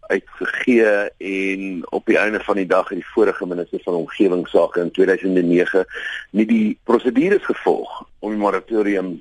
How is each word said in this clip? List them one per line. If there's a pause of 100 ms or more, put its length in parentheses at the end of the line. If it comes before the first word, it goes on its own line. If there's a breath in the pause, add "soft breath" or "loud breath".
(120)
uitgegee
en
op
die
einde
van
die
dag
het
die
vorige
minister
van
Omgewingsake
in
tweeduisend
en
nege (460 loud breath)
nie
die
prosedures
gevolg (160)
om
die
moratorium